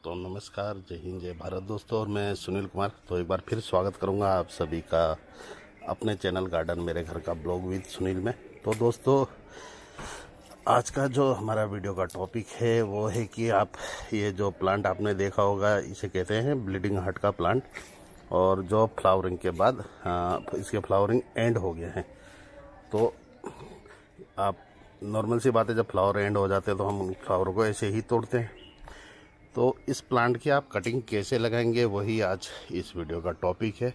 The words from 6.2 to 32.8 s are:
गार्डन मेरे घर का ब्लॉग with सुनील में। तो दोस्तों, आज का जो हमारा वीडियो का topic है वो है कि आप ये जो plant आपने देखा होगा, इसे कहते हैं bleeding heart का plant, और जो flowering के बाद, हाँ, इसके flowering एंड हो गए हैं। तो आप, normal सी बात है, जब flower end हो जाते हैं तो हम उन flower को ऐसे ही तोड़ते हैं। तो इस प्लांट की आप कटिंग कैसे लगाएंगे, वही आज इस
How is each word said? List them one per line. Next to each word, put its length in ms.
गार्डन 340
मेरे 240
घर 160
का 140
ब्लॉग 400
with 120
सुनील 320
में। 160
तो 100
दोस्तों, 500
आज 220
का 180
जो 260
हमारा 300
वीडियो 300
का 120
topic 420
है 340
वो 260
है 180
कि 240
आप 220
ये 180
जो 200
plant 360
आपने 260
देखा 300
होगा, 340
इसे 320
कहते 240
हैं 320
bleeding 320
heart 200
का 140
plant, 320
और 320
जो 220
flowering 520
के 120
बाद, 360
हाँ, 420
इसके 240
flowering 420
एंड 200
हो 160
गए 120
हैं। 200
तो 240
आप, 180
normal 360
सी 100
बात 200
है, 60
जब 120
flower 320
end 180
हो 100
जाते 240
हैं 60
तो 80
हम 160
उन 120
flower 400
को 120
ऐसे 220
ही 140
तोड़ते 360
हैं। 220
तो 220
इस 120
प्लांट 360
की 120
आप 220
कटिंग 380
कैसे 280
लगाएंगे, 480
वही 360
आज 280
इस 240